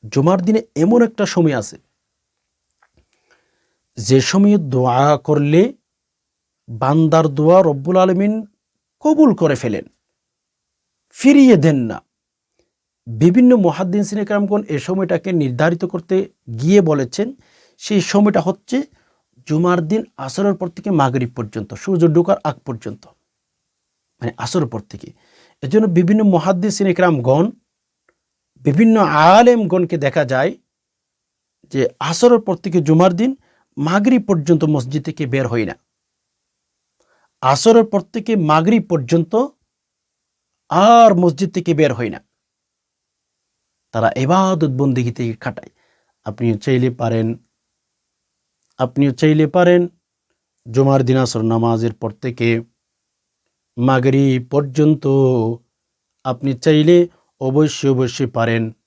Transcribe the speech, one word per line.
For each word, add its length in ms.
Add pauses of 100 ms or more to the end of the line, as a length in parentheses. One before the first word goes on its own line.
জুমার 320
দিনে 200 (140)
এমন 280
একটা 220
সময় 320
আছে, 200 (2250)
যে 240
সময়ে 360
দোয়া 600
করলে 560 (960)
বান্দার 580
দোয়া 340
রব্বুল 360
আলমিন 480 (540)
কবুল 340
করে 220
ফেলেন, 300 (1300)
ফিরিয়ে 440
দেন 200
না। 280 (1040)
বিভিন্ন 480
মুহাদ্দিসিনে 680
কেরামগণ 380
এই 160
সময়টাকে 520
নির্ধারিত 540
করতে 440 (320)
গিয়ে 200
বলেছেন, 520 (440)
সেই 240
সময়টা 400
হচ্ছে 420 (640)
জুমার 400
দিন 160 (140)
আসরের 360
পর 140
থেকে 240
মাগরিব 440
পর্যন্ত, 380
সূর্য 340
ডোকার 360
আগ 160
পর্যন্ত, 460 (1160)
মানে 160
আসরের 300
পর 120
থেকে। 320 (500)
এজন্য 260
বিভিন্ন 360
মুহাদ্দিসিনে 680
কেরামগণ, 580 (1040)
বিভিন্ন 440
আলেমগণকে 1000
দেখা 280
যায় 260 (1200)
যে 160 (100)
আসরের 400
পর 160
থেকে 260
জুমার 320
দিন 220 (420)
মাগরিব 500
পর্যন্ত 360
মসজিদ 400
থেকে 220
বের 220
হয় 180
না, 100 (1700)
আসরের 420
পর 180
থেকে 340
মাগরিব 540
পর্যন্ত 460 (1300)
আর 460
মসজিদ 380
থেকে 200
বের 200
হয় 160
না, 100 (1700)
তারা 240
ইবাদত 540
বন্দেগী 420
থেকে 220
কাটায়। 360 (560)
আপনিও 320
চাইলে 320
পারেন, 480 (1400)
আপনিও 340
চাইলে 360
পারেন 400 (840)
জুমার 320
দিন 140
আসর 240
নামাজের 520
পর 180
থেকে 500 (1160)
মাগরিব 720
পর্যন্ত 560 (1160)
আপনি 300
চাইলে 540 (320)
অবশ্যই, 500
অবশ্যই 360
পারেন। 500 (120)